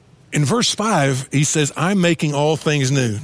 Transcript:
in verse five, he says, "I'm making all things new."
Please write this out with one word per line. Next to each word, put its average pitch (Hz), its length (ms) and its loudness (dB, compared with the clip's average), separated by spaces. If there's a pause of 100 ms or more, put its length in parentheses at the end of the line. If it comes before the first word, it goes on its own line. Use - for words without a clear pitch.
(320)
in 151 140 2
verse 220 280 0
five, 143 580 0
he 135 120 2
says, 147 320 0
"I'm 185 240 0
making 170 360 0
all 151 220 0
things 143 340 0
new." 120 320 0